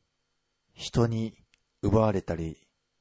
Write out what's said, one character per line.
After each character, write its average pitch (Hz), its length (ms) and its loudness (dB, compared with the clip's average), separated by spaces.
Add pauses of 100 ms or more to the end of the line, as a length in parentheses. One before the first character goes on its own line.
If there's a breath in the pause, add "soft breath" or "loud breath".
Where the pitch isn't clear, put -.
(720)
人 - 340 0
に 113 300 -6 (460)
奪 101 180 4
わ 110 120 4
れ 95 100 -2
た 87 120 -6
り 80 220 -6 (440)